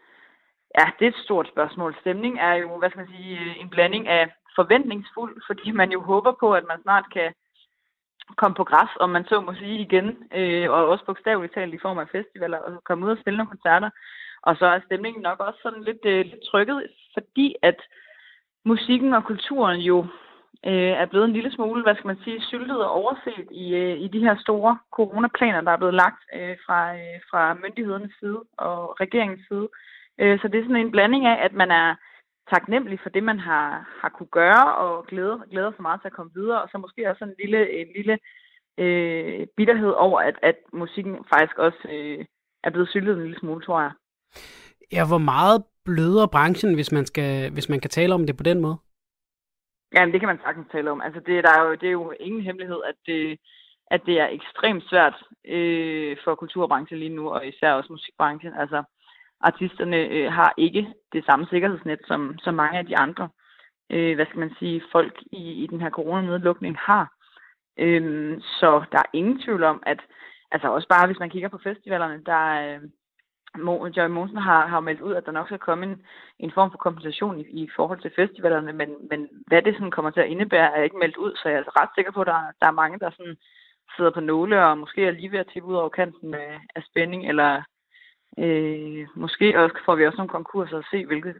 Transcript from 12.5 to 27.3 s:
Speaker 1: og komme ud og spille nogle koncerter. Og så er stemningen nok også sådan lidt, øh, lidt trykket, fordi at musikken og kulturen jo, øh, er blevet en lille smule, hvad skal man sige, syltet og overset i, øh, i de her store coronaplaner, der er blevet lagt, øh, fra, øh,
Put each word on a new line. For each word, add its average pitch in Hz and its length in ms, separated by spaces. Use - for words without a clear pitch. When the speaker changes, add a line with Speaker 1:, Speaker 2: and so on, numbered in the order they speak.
Speaker 1:
og 175 260
komme 175 220
ud 214 40
og 220 100
spille 202 160
nogle 214 140
koncerter. 190 400
Og 165 140
så 175 100
er 180 200
stemningen 214 360
nok 180 180
også 202 220
sådan 220 200
lidt, 220 220
øh, 190 200
lidt - 260
trykket, 226 360
fordi - 480
at 175 140
musikken 247 500
og 220 100
kulturen 202 560
jo, 175 260
øh, 185 260
er 180 40
blevet 190 180
en 226 80
lille 226 200
smule, 226 300
hvad 214 120
skal 208 120
man 190 180
sige, 226 180
syltet 247 420
og - 60
overset 226 600
i, 180 240
øh, 180 260
i 190 80
de 202 120
her 220 200
store 214 380
coronaplaner, 214 680
der 175 120
er 170 40
blevet 180 180
lagt, 185 280
øh, 180 220
fra, 175 280
øh, 170 260